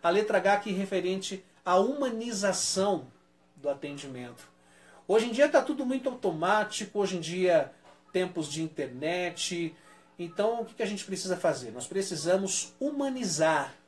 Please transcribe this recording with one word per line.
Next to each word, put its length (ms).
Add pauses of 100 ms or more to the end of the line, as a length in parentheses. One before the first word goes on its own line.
A 80
letra 280
H 160
aqui 180
referente 720 (220)
à 120
humanização 1300 (480)
do 140
atendimento. 800 (600)
Hoje 200
em 40
dia 180
tá 120
tudo 240
muito 240
automático, 880
hoje 180
em 40
dia 500 (400)
tempos 400
de 100
internet. 1120 (440)
Então, 420
o 40
que 100
que 80
a 40
gente 180
precisa 320
fazer? 340
Nós 160
precisamos 920
humanizar 920 (140)